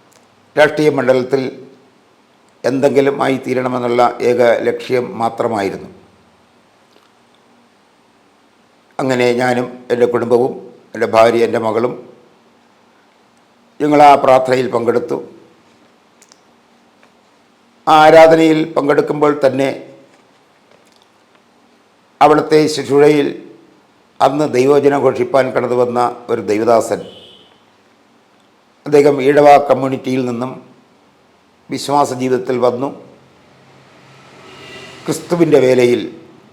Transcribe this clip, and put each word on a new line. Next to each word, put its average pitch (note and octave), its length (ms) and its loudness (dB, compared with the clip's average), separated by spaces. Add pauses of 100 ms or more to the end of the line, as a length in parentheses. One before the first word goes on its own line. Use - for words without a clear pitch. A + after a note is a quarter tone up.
(580)
രാഷ്ട്രീയ D3+ 400 2
മണ്ഡലത്തിൽ B2+ 440 0 (1300)
എന്തെങ്കിലും C#3 540 0
ആയിത്തീരണമെന്നുള്ള B2+ 800 -2 (280)
ഏക B2 120 0 (260)
ലക്ഷ്യം A#2+ 360 -4 (160)
മാത്രമായിരുന്നു. G#2+ 680 -6 (3000)
അങ്ങനെ B2+ 260 0 (140)
ഞാനും B2 260 -2 (260)
എൻ്റെ A#2+ 200 2
കുടുംബവും A#2+ 400 -2 (420)
എൻ്റെ A2 200 -4
ഭാര്യ, A2+ 340 4
എൻ്റെ A2+ 180 -4
മകളും A2+ 280 -4 (1900)
ഞങ്ങൾ D3 180 2 (100)
ആ - 20 8 (120)
പ്രാർത്ഥനയിൽ B2+ 500 2
പങ്കെടുത്തു. A#2 420 -2 (2750)
ആ D#3 40 6 (100)
ആരാധനയിൽ D#3+ 560 6 (160)
പങ്കെടുക്കുമ്പോൾ D3 560 -2 (120)
തന്നെ C3+ 240 0 (2500)
അവിടുത്തെ D3+ 360 2 (140)
ശുശ്രൂഷയിൽ C#3+ 540 0 (1000)
അന്ന് D3 180 -2 (120)
ദൈവവചനം C#3 500 2
ഘോഷിപ്പാൻ B2+ 480 -2
കടന്നു B2 280 -2
വന്ന A#2+ 180 -2 (320)
ഒരു A2 180 -4
ദൈവദാസൻ, G#2+ 500 0 (1900)
അദ്ദേഹം C#3+ 300 4 (120)
ഈഴവ D3 200 4 (220)
കമ്മ്യൂണിറ്റിയിൽ C3 600 -4
നിന്നും B2 220 -8 (1200)
വിശ്വാസ C#3 400 -2 (100)
ജീവിതത്തിൽ B2+ 360 -4 (100)
വന്നു B2 220 -4 (2250)
ക്രിസ്തുവിൻ്റെ D#3 600 -2
വേലയിൽ B2 380 2 (500)